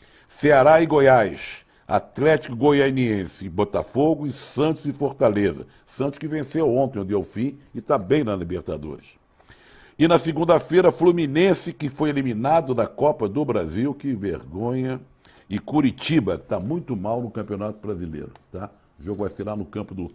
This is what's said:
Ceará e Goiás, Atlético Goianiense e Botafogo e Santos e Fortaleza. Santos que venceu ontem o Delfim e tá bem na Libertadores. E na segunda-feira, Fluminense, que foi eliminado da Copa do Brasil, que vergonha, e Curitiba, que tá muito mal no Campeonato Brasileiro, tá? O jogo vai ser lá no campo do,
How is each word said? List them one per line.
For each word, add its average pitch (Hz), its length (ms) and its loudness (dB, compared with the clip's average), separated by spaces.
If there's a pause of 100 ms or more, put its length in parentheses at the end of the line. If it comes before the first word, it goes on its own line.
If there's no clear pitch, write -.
(300)
Ceará 147 520 6
e 165 40 2
Goiás, 131 800 4 (200)
Atlético 135 680 0
Goianiense 127 880 0
e 92 40 -10
Botafogo 117 760 0
e 135 60 -6
Santos 151 540 -4
e 139 80 -6
Fortaleza. 104 760 0 (180)
Santos 139 320 -6
que 156 80 -12
venceu 151 480 -2
ontem 127 260 -2
o 98 40 -4
Delfim 104 560 -4 (160)
e 113 60 -12
tá 143 160 0
bem 127 260 0
na 107 100 -2
Libertadores. 82 760 -8 (920)
E 156 80 4
na 170 100 6
segunda-feira, 165 720 2
Fluminense, 170 840 2
que 147 160 -8
foi 151 220 -2
eliminado 135 600 0
da 117 140 0
Copa 143 400 -2
do 135 160 -2
Brasil, 110 500 -2
que 139 200 -6
vergonha, 101 880 -6 (480)
e 104 100 -4
Curitiba, 135 800 0
que - 80 -14
tá 87 160 -4
muito 135 340 -6
mal 110 260 -4
no 117 80 -8
Campeonato 104 560 -8
Brasileiro, 85 460 -10 (180)
tá? 95 200 -12 (300)
O 71 40 -20
jogo 98 200 -6
vai 95 80 -4
ser 101 120 -10
lá 104 120 -8
no 101 100 -8
campo - 280 -10
do, 87 220 -10